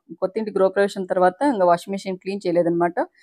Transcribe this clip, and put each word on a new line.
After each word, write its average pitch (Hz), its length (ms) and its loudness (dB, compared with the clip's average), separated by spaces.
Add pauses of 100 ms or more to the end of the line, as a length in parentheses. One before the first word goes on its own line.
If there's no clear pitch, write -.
(160)
కొత్తింటి 208 340 -6
గృహప్రవేశం 196 540 0
తర్వాత 180 400 2
ఇంకా 226 200 2
వాషింగ్ 175 300 2
మిషన్ 196 240 -8
క్లీన్ 196 220 -8
చేయలేదన్నమాట. 170 560 0 (260)